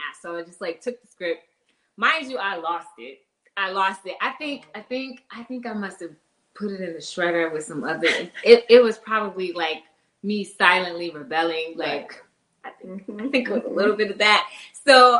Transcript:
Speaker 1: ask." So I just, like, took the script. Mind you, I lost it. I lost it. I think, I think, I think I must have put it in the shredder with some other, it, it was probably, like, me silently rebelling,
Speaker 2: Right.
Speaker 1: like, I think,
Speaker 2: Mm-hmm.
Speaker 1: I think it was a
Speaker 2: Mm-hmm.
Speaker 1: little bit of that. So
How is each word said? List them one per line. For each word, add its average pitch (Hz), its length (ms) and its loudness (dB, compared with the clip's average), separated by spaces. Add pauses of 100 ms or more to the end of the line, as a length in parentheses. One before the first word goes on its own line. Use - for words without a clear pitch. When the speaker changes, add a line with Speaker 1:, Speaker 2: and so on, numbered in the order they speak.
Speaker 1:
ask." - 120 -20
So 170 140 -10
I 170 80 -8
just, 175 180 -18
like, 185 200 -8
took 240 200 -8
the - 60 -20
script. 170 360 -8 (540)
Mind 269 340 0
you, 254 60 -8
I 196 200 -4
lost 165 400 -8
it. 123 220 -18 (360)
I 196 160 -4
lost 190 340 -2
it. 180 160 -10
I 240 100 -2
think, 285 440 -10
I 214 60 -12
think, 254 500 -10
I 233 120 -16
think 247 220 -10
I 220 80 -8
must 196 280 -8
have 170 100 -12 (440)
put 202 160 -6
it 190 100 -10
in 170 120 -8
the 160 60 -12
shredder 170 520 -2
with 156 140 -6
some 151 180 -8
other, 160 240 -2 (360)
it, 233 260 10
it 240 120 10
was 220 160 2
probably, 196 540 -6
like, 165 320 -6 (400)
me 202 200 -4
silently 180 680 0
rebelling, 160 680 -4
Speaker 2:
Right. 147 240 -4
Speaker 1:
like, - 220 -18 (400)
I - 80 -12
think, 185 360 -16
Speaker 2:
Mm-hmm. 208 140 -12
Speaker 1:
I 240 80 -6
think 254 200 -2
it - 20 -4
was - 120 -4
a - 20 -10
Speaker 2:
Mm-hmm. - 100 -8
Speaker 1:
little 202 220 2
bit 214 120 -2
of - 100 -8
that. 208 300 2 (380)
So 254 320 10